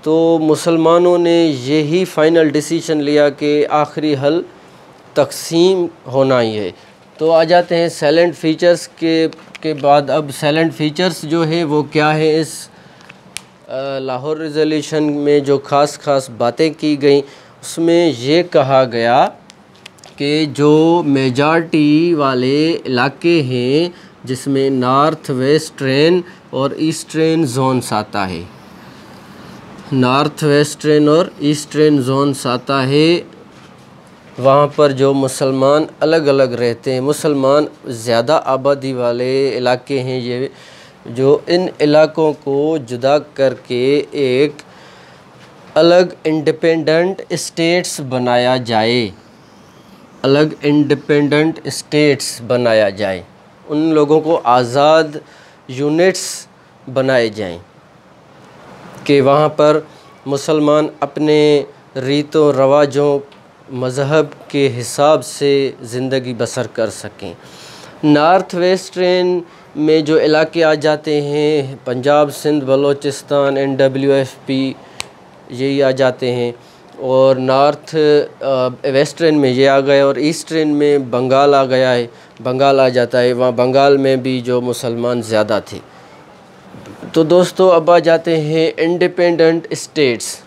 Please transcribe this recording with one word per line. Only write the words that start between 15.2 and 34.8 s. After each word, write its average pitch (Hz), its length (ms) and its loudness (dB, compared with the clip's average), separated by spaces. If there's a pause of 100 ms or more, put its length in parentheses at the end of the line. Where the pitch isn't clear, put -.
जो 139 140 2
ख़ास 143 380 0
ख़ास 139 340 -2
बातें 123 440 -2
की 151 220 -2
गई, 143 240 4 (420)
उसमें 165 500 0
ये 135 300 0
कहा 135 420 2
गया 120 420 0 (920)
कि 151 280 -2
जो 151 600 2
majority 151 1080 2
वाले 139 560 0
इलाके 135 720 -2
हैं 131 520 -2 (320)
जिसमें 135 440 -2
north 139 600 0
वेस्टर्न 143 920 0 (300)
और 131 240 -4
ईस्टर्न 160 680 -2
zones 127 460 -2
आता 107 320 -4
है, 90 380 -12 (1300)
नॉर्थ 139 520 0
वेस्टर्न 147 640 2
और 160 240 2 (100)
ईस्टर्न 147 600 0
zones 135 440 -2
आता 127 340 -2
है, 151 440 0 (1160)
वहाँ 139 380 2
पर 147 140 4